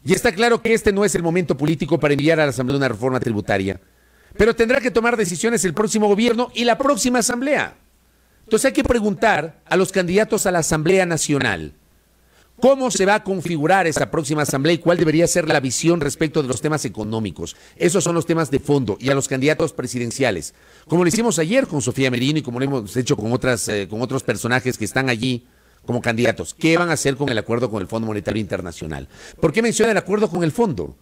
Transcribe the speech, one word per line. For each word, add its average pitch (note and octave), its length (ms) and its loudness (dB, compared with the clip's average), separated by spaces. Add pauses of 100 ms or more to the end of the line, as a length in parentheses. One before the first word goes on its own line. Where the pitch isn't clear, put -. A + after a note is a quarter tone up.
Y D3+ 120 2
está A3+ 180 0
claro A3+ 300 2
que A3+ 100 2
este G#3+ 180 2
no G3+ 140 2
es G3 100 0
el F3 80 0
momento E3+ 320 0
político D3+ 460 0
para C#3+ 140 2
enviar D#3 260 2
a D3+ 40 4
la C#3+ 60 2
Asamblea B2+ 280 -2
una C3+ 100 2
reforma B2 320 0
tributaria. G2 580 -2 (600)
Pero - 180 4
tendrá A#3+ 240 2
que A#3+ 100 -2
tomar A#3 280 0
decisiones F#3+ 480 0
el E3 80 -2
próximo G#3+ 320 0
gobierno A#3 480 2
y A#3 100 -2
la A#3 140 2
próxima B3+ 400 0
Asamblea. B3 580 -2 (680)
Entonces A3 220 2
hay C4+ 60 2
que C4+ 120 0
preguntar G3+ 840 0
a D#3+ 100 0
los F#3 160 2
candidatos F#3+ 540 0
a F#3+ 40 2
la F3 100 2
Asamblea E3 440 2
Nacional, B2 720 -2 (840)
¿cómo C4 320 4
se - 140 0
va G3+ 120 4
a G#3 60 -2
configurar F3 640 0
esa C#3+ 240 -2
próxima D3+ 300 -2
asamblea D3 320 2
y E3 60 2
cuál E3 180 2
debería E3 300 4
ser E3 200 0
la D#3 140 2
visión D#3+ 400 0
respecto D3 400 -2
de C3 80 -2
los A#2+ 140 -4
temas D3+ 240 -2
económicos? G#2+ 680 -6 (220)
Esos E3+ 260 2
son E3+ 120 0
los E3 100 0
temas D#3+ 260 0
de C3 100 0
fondo, B2 380 0
y B2+ 120 -4
a C#3 40 2
los C3+ 140 -2
candidatos D3 460 0
presidenciales, A#2+ 800 -4 (340)
como F3 160 2
lo F3 40 4
hicimos A3 300 0
ayer A3 280 0
con D3 160 -4
Sofía C3 280 0
Merino C3 280 0
y C#3+ 40 -4
como A#2+ 160 -6
lo C3 60 0
hemos C3+ 320 -4
hecho B2+ 180 0
con G#2+ 160 -4
otras, A#2 380 0
eh, G2+ 220 -2
con G#2+ 100 -6
otros B2+ 220 -4
personajes A#2+ 560 -2
que A2 80 -4
están C3 240 -2
allí A#2+ 360 -2 (380)
como A#2+ 180 -4
candidatos. A2+ 500 0
¿Qué E3 240 2
van F3 120 0
a D#3+ 60 0
hacer C#3 220 -2
con C#3 120 -2
el A#2 100 -2
acuerdo A#2 320 -2
con G#2 100 -4
el F#2 60 -6
Fondo A2+ 220 -4
Monetario G#2 320 -4
Internacional? E2+ 680 -8 (320)
¿Por D#3+ 140 2
qué A3 100 0
menciona A3+ 300 2
el F#3+ 60 2
acuerdo G3 300 0
con E3+ 140 -2
el D#3+ 80 2
fondo? G#2 500 -2